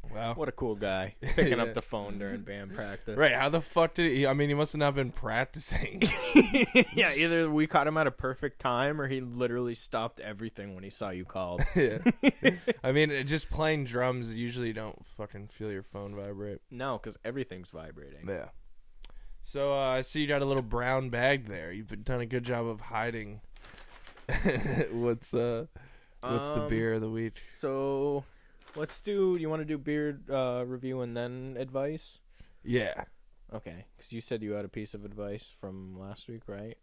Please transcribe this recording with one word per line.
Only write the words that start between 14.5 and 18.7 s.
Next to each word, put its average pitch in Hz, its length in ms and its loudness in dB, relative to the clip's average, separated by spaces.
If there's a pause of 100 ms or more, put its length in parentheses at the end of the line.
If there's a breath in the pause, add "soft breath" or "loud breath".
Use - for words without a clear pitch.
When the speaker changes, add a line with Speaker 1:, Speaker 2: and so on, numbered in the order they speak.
Speaker 1:
you 113 60 -2
don't 110 320 -10
fucking 104 440 -12
feel 107 220 -8
your 98 120 -6
phone 101 320 -10
vibrate. 101 440 -8 (100)
Speaker 2:
No, 127 300 -4
'cause 107 240 -10
everything's 110 460 -6
vibrating. 73 580 -14
Speaker 1:
Yeah. 90 220 -6 (920 soft breath)